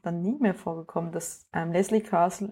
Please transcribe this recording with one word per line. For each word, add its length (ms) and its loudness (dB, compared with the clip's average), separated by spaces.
dann 180 -4
nie 180 0
mehr 140 4
vorgekommen, 580 -6
dass, 420 -8
ähm, 200 -2
Leslie 280 4
Castle 500 2